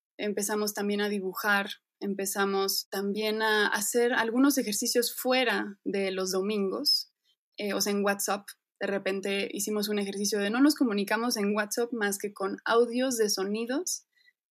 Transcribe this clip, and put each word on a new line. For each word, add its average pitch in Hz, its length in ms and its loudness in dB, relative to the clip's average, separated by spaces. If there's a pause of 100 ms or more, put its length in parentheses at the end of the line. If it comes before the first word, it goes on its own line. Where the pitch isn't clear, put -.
(180)
Empezamos 208 560 -2
también 202 280 0
a 208 80 0
dibujar, 202 600 0 (320)
empezamos 196 880 0
también 214 520 -2
a 214 260 4
hacer 240 460 2
algunos 247 440 4
ejercicios 240 580 0
fuera 220 680 0
de 190 260 0
los 190 200 -2
domingos, 202 800 0 (460)
eh, 208 160 -4
o 202 80 0
sea, 208 120 0
en 202 100 2
WhatsApp. 202 420 0 (340)
De 202 80 -4
repente 196 640 -2
hicimos 208 340 -2
un 208 120 0
ejercicio 202 400 -2
de 202 100 0
no 240 100 0
nos 294 160 6
comunicamos 220 640 0
en 202 180 0
WhatsApp 233 380 -2
más 202 240 -2
que 208 160 -8
con 196 320 -4
audios 240 500 2
de 214 140 2
sonidos 226 760 -2 (440)